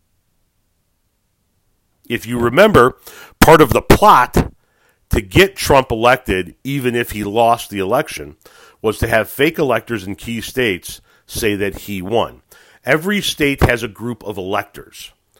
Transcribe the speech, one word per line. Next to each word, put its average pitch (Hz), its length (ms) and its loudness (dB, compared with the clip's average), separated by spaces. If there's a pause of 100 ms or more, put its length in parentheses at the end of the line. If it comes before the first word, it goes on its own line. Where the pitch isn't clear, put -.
(2000)
If 117 160 -6
you 120 160 -8
remember, 131 560 4 (440)
part 156 200 6
of 120 140 4
the 110 80 2
plot - 720 4 (580)
to 120 100 -2
get 156 340 0
Trump 131 380 0
elected, 110 640 0 (100)
even 131 300 -4
if 117 160 -4
he 104 140 -8
lost 117 440 0
the 101 100 -8
election, 92 580 -4 (440)
was 107 200 -2
to - 60 -2
have 113 220 0
fake 160 300 -2
electors 113 480 -4
in 98 80 -8
key 117 260 -10
states 104 600 -6 (240)
say 107 300 -4
that 98 240 -6
he 98 200 -10
won. 98 400 -4 (460)
Every 170 340 -2
state 139 420 -4
has 120 200 0
a 120 60 -8
group 110 360 -12
of 101 140 -10
electors. - 760 -10 (280)